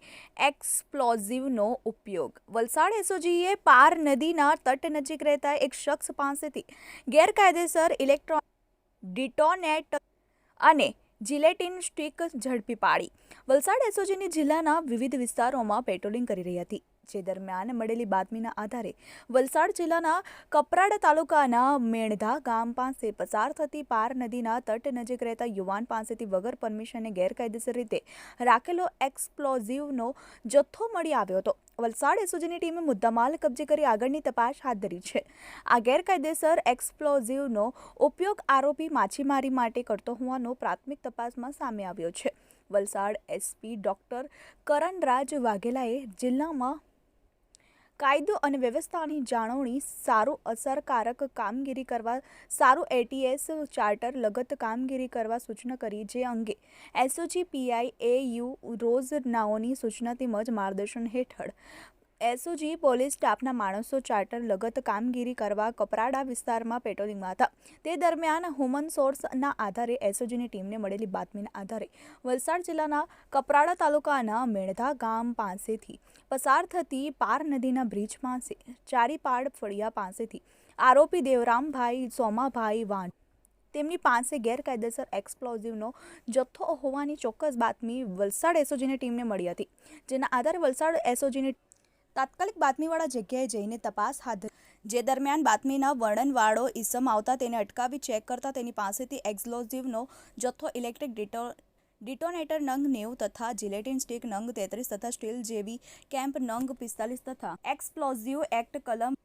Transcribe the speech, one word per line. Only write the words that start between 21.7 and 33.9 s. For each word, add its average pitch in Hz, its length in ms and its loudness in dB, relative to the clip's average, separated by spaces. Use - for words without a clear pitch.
મેણધા 220 560 0
ગામ 233 340 -2
પાસે 254 400 -4
પસાર 214 380 0
થતી 302 320 -4
પાર 220 300 2
નદીના 240 460 -2
તટ 240 340 -2
નજીક 240 260 -4
રહેતા 233 280 -2
યુવાન 196 380 -4
પાસેથી 226 400 -6
વગર 196 300 -2
પરમિશને 220 560 -6
ગેરકાયદેસર 226 640 -2
રીતે 240 260 -4
રાખેલો 247 480 4
એક્સપ્લોઝિવનો 269 1120 -2
જથ્થો 285 440 4
મળી 330 240 -2
આવ્યો 190 260 2
હતો. - 140 0
વલસાડ 277 440 2
એસ 392 140 -2
ઓ 359 40 -4
જી 330 100 -2
ની 339 120 -6
ટીમે 339 220 -4
મુદ્દામાલ 240 560 2
કબજે 294 280 -2
કરી 302 200 4
આગળની 254 360 2